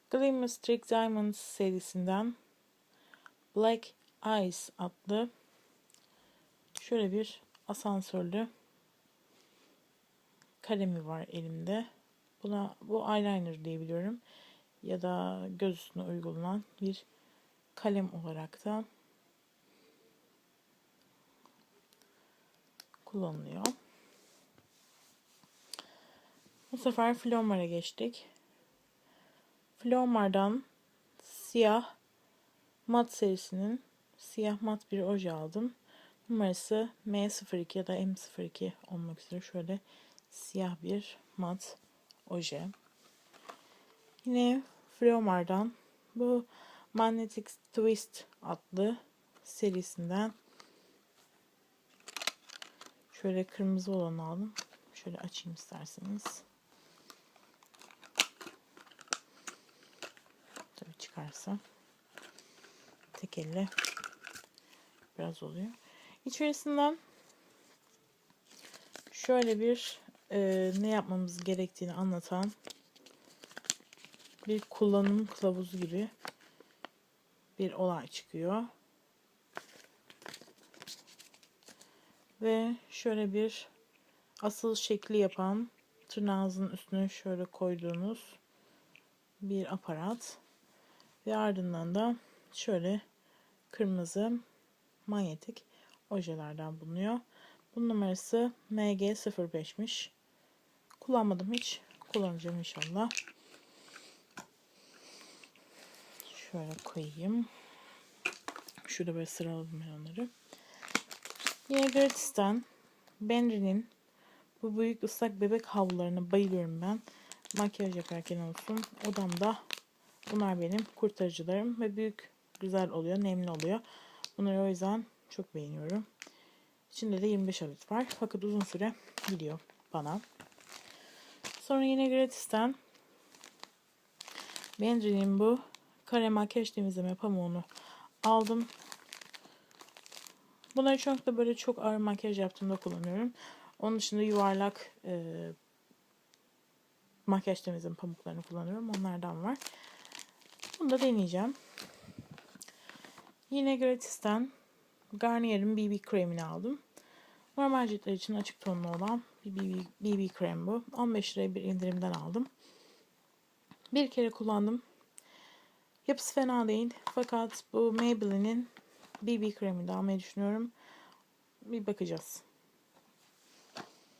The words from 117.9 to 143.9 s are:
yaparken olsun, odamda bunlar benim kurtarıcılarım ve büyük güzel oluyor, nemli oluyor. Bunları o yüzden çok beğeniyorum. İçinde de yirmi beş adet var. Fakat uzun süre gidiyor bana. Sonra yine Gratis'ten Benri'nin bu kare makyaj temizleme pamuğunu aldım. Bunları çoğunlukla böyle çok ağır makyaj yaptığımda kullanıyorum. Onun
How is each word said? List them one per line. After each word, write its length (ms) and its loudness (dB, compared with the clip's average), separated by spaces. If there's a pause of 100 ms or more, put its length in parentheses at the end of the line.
yaparken 440 -6
olsun, 440 -4 (240)
odamda 520 0 (720)
bunlar 300 2
benim 240 0 (100)
kurtarıcılarım 880 0
ve 140 0
büyük 420 -4 (220)
güzel 300 2
oluyor, 340 0
nemli 280 0
oluyor. 280 0 (580)
Bunları 240 2
o 60 4
yüzden 380 0 (240)
çok 260 -10
beğeniyorum. 500 -4 (840)
İçinde 300 0
de 60 4
yirmi 200 4
beş 140 -2
adet 300 -8
var. 140 2 (140)
Fakat 240 -2
uzun 160 2
süre 340 0 (360)
gidiyor 300 -2 (340)
bana. 280 -2 (1400)
Sonra 220 4
yine 260 6
Gratis'ten 640 4 (2000)
Benri'nin 600 4
bu 200 6 (460)
kare 240 4
makyaj 420 2
temizleme 440 -2
pamuğunu 480 0 (600)
aldım. 440 4 (2000)
Bunları 220 6
çoğunlukla 400 0
böyle 180 4
çok 240 -2
ağır 180 2
makyaj 420 0
yaptığımda 360 -2
kullanıyorum. 580 -4 (460)
Onun 180 0